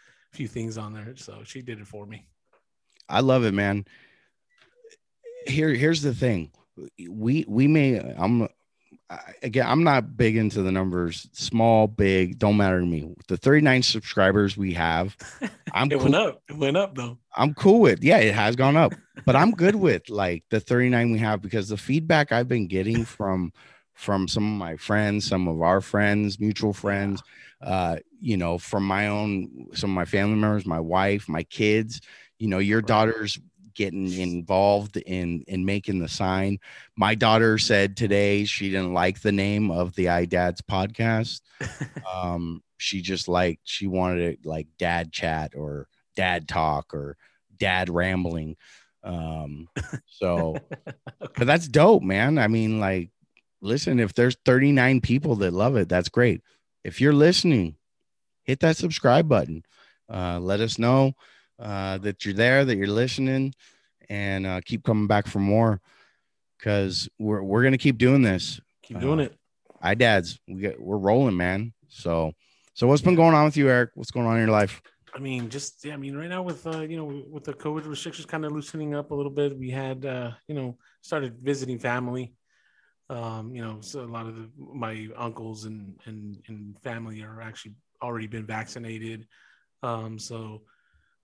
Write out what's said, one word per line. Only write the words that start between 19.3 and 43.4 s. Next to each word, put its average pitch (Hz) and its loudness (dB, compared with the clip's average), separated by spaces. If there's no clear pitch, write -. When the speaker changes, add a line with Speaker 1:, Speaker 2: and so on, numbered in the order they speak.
Speaker 2:
I'm 185 6
good 196 4
with, 156 2
like, 95 -2
the 110 0
thirty-nine 123 2
we 110 0
have, 107 0
because 101 -4
the 104 -4
feedback 156 0
I've 120 0
been 117 0
getting 104 -2
from, 95 -4
from 98 -2
some 107 -2
of 104 -6
my 85 -8
friends, 104 0
some 92 0
of 80 -2
our 90 4
friends, 104 0
mutual 104 -2
Speaker 1:
Yeah. 98 -10
Speaker 2:
friends, 101 -4
uh, 87 -2
you 131 -2
know, 87 -2
from 101 -4
my 98 0
own, 101 -4
some 101 -4
of 95 -2
my 87 0
family 104 0
members, 104 2
my 82 -2
wife, 95 0
my 82 -4
kids, 110 0
you 110 -4
know, 95 0
your 104 2
Speaker 1:
Right. 104 -2
Speaker 2:
daughter's 110 2
getting 95 -4
involved 95 0
in, 87 -4
in 92 -2
making 98 -2
the 82 -2
sign. 95 -2
My 104 2
daughter 110 6
said 98 2
today 101 2
she 101 -4
didn't 92 -2
like 90 2
the 104 0
name 101 0
of 87 -2
the 92 0
iDads 87 0
podcast. 110 -2
Speaker 1:
<laughs> - -12
Speaker 2:
Um, 87 -6
she - -8
just 90 -6
liked, 87 0